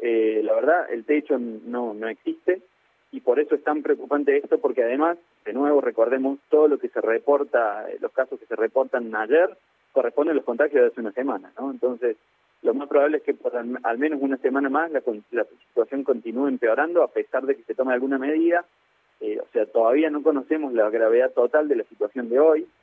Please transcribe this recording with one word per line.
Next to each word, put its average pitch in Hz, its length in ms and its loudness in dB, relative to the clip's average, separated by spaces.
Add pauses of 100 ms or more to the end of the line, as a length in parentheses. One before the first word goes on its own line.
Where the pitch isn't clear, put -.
eh, 110 420 2
la 107 100 0
verdad, 160 380 2
el 117 140 -6
techo 147 340 0
no, - 540 -8
no - 140 -8
existe, - 540 -4 (500)
y 262 100 -12
por - 180 2
eso 151 160 0
es 143 80 -4
tan 151 180 -2
preocupante 143 560 0
esto, 151 220 0
porque 127 240 0
además, 147 340 0 (280)
de 107 80 -8
nuevo, 143 260 2
recordemos, 131 600 0 (100)
todo 151 180 6
lo 143 120 0
que 120 100 -4
se 117 120 -6
reporta, 110 880 0
eh, 92 120 -10
los - 100 -6
casos 131 280 -4
que - 60 -20
se 117 100 -8
reportan 117 600 -2
ayer, 143 400 2 (380)
corresponden 143 400 0
a - 20 0
los 135 80 -2
contagios 143 380 0
de 120 60 6
hace 117 140 -6
una 107 100 -6
semana, 113 460 -6
¿no? 139 140 -8
Entonces, 123 460 -4 (460)
lo 113 100 2
más 139 140 -6
probable 147 300 2
es 147 60 -12
que 139 120 -2
por 123 200 -6
al, 120 280 -6
al 117 160 -2
menos 151 240 -2
una 135 140 -2
semana 139 320 0
más 156 220 -2
la 135 100 -2
con-, 107 280 -6
la 117 160 -2 (220)
situación 135 360 -2
continúe 123 440 -2
empeorando, 135 560 0
a 120 80 0
pesar 127 340 -4
de 135 100 0
que - 80 -12
se 110 120 -10
tome 131 180 0
alguna 135 240 0
medida. 165 480 0 (560)
Eh, 110 180 -6
o - 140 -10
sea, 110 120 0
todavía 127 440 2
no 147 120 -4
conocemos 147 520 0
la 110 160 2
gravedad 117 420 2
total 147 380 2
de 131 80 2
la 110 80 -2
situación - 420 -6
de 120 120 2
hoy, 156 280 4 (160)